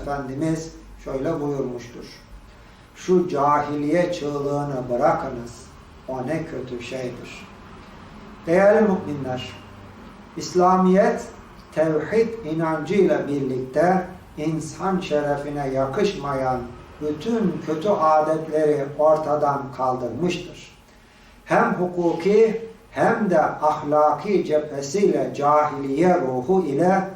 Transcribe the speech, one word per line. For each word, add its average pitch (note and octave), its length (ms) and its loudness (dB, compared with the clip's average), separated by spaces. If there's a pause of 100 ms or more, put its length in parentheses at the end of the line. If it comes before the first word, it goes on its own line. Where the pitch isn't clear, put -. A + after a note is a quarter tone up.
Efendimiz C#3+ 760 -4 (280)
şöyle C#3+ 380 -4
buyurmuştur. B2 640 -6 (880)
"Şu F3+ 320 2
cahiliye D#3+ 880 0
çığlığını C#3+ 760 -4
bırakınız, A#2+ 760 -2 (420)
o C#3 200 -8
ne D#3 180 -4
kötü B2 380 -10
şeydir." B2+ 640 -12 (1000)
Değerli G3 360 6
müminler, D3 720 -2 (840)
İslamiyet F#3 880 4 (500)
tevhid D#3 720 0 (100)
inancıyla D#3 720 2
birlikte C#3+ 800 0 (300)
insan E3 640 -4
şerefine C#3+ 680 -2
yakışmayan C#3 920 -2 (420)
bütün E3+ 640 -2
kötü D#3 240 -2
adetleri D#3 960 2 (140)
ortadan D3 640 2 (160)
kaldırmıştır. C3+ 1000 -4 (680)
Hem E3+ 280 2
hukuki F3+ 880 2 (300)
hem G3+ 380 0
de D#3 120 4
ahlaki D3+ 1040 2
cephesiyle D3 920 0
cahiliye D3 840 2
ruhu C3 440 0
ile F3 380 2 (120)